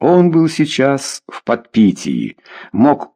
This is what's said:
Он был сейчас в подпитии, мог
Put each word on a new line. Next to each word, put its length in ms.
Он 300
был 180
сейчас 760
в 160
подпитии, 920
мог 440